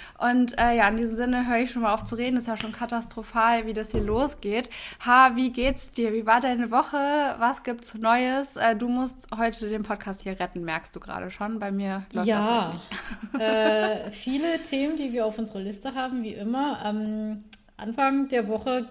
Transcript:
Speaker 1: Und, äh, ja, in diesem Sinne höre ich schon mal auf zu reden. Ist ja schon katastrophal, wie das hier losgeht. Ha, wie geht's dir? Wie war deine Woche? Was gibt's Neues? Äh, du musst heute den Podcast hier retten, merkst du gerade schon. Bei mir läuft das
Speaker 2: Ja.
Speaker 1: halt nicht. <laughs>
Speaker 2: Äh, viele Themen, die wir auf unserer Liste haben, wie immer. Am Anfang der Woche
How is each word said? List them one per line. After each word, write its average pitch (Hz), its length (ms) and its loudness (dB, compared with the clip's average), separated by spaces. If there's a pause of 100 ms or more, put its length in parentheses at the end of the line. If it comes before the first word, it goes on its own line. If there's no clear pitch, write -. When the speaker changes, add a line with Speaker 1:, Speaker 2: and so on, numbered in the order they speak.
(200)
Speaker 1:
Und, 247 360 2
äh, 233 200 4
ja, 214 100 6
in 214 120 2
diesem 226 180 -2
Sinne 247 320 0
höre 240 100 4
ich 247 140 0
schon 240 100 -4
mal 214 120 2
auf 208 100 -2
zu - 100 -8
reden. 247 220 0
Ist 240 100 -2
ja 226 100 -4
schon 214 140 -6
katastrophal, 233 960 0
wie 226 60 -2
das 214 180 -6
hier 220 140 0
losgeht. 226 680 0 (340)
Ha, 254 300 8
wie 254 160 2
geht's 254 400 0
dir? 226 220 0
Wie 220 140 -2
war 226 120 6
deine 240 320 0
Woche? 285 260 2 (440)
Was 247 240 0
gibt's 240 300 -8
Neues? 254 600 2
Äh, 226 220 4
du 240 100 -2
musst 247 400 -2 (100)
heute 226 320 0
den 214 140 -2
Podcast 202 400 -6
hier 190 160 -6
retten, 180 260 -6
merkst 165 300 -6
du 165 60 -12
gerade 185 320 -8
schon. 220 260 -6
Bei 202 140 -4
mir 196 400 -4
läuft - 60 -6
das 202 100 0
Speaker 2:
Ja. 214 380 2
Speaker 1:
halt 165 80 -4
nicht. 170 160 -12
<laughs> 196 40 -10 (460)
Speaker 2:
Äh, 214 720 2
viele 320 500 -2
Themen, 285 340 0
die 277 160 -4
wir 233 120 0
auf 214 140 -2
unserer 214 220 -6
Liste 208 360 -8
haben, 254 260 -4
wie 214 120 -6
immer. 247 500 -2
Am 214 580 -4 (340)
Anfang 269 520 0
der 240 180 0
Woche 240 440 -2